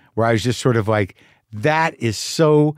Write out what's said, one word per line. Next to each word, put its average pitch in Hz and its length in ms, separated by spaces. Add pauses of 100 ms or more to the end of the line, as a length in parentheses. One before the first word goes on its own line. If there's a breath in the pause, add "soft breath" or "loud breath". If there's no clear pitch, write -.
(140 soft breath)
where 110 120
I 117 60
was 107 100
just 120 180
sort 123 160
of 107 120
like, 107 260 (380 soft breath)
"That 156 420
is 113 240
so 151 600